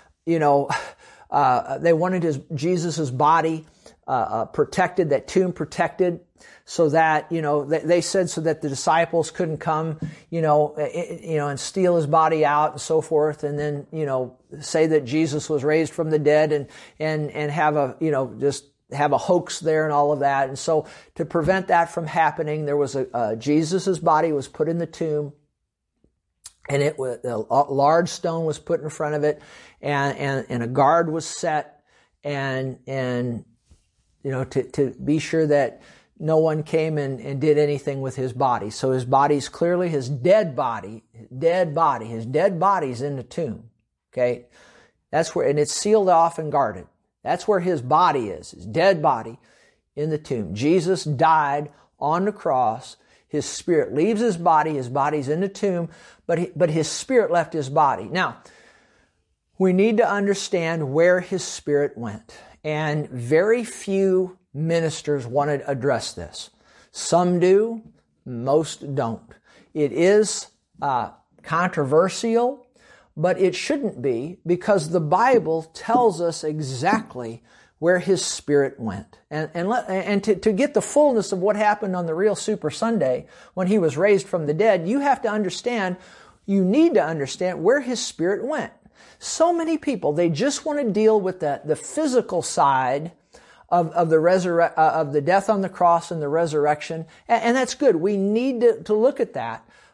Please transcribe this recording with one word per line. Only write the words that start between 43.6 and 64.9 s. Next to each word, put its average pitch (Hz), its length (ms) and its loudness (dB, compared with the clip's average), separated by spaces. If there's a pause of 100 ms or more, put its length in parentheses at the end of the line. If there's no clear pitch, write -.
Okay? 123 320 -2 (640)
That's 165 240 -2
where, 143 140 0
and 147 100 2
it's 147 160 0
sealed 208 360 2
off 165 280 4
and 156 140 -6
guarded. 107 340 0 (380)
That's 165 240 -4
where 202 120 4
his 170 220 -2
body 143 480 2
is, 82 220 -12
his - 160 -16
dead 170 340 2
body 117 380 -2 (560)
in 156 160 -4
the 151 80 -2
tomb. 107 340 -6
Jesus 165 500 0
died 151 680 2 (280)
on 165 260 0
the 208 60 -2
cross. 127 640 -2 (300)
His 147 200 -4
spirit 151 480 0
leaves 202 260 2
his 220 160 0
body. 160 380 2
His 127 140 -4
body's 139 400 -2
in 156 120 0
the 196 80 -2
tomb, 180 400 -4 (380)
but 170 100 0
he, 180 180 -4
but 165 140 2
his 156 180 0
spirit 220 440 0
left 170 220 0
his 143 160 -4
body. 139 340 2
Now, 139 340 -4 (1200)
we 185 160 2
need 208 240 2
to 226 100 4
understand 170 840 -2
where 175 260 4
his 180 240 -6
spirit - 540 -2
went. 107 400 -12 (260)
And 151 460 -4
very 160 540 2
few 190 720 -2 (160)
ministers 156 720 -2